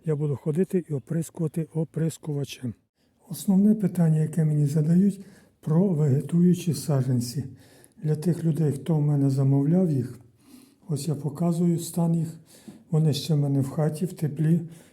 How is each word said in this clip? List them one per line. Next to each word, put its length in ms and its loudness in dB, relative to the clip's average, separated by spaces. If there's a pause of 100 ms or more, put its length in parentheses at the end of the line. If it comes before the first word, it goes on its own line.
я 100 -2
буду 200 -4
ходити 540 -2
і 40 -4
оприскувати 800 -6
оприскувачем. 1000 -6 (560)
Основне 460 2
питання, 460 2
яке 240 0
мені 220 2
задають, 580 2 (340)
про 280 2
вегетуючі 840 2
саджанці. 720 -2 (540)
Для 180 -2
тих 280 -2
людей, 280 0
хто 240 -2
в 60 0
мене 280 2
замовляв 600 2
їх, 280 -4 (720)
ось 180 -4
я 80 -2
показую 640 0
стан 360 -2
їх. 120 -2 (640)
Вони 220 2
ще 200 -2
в 40 2
мене 240 2
в 80 -2
хаті, 360 -2
в 80 -6
теплі, 480 0 (320)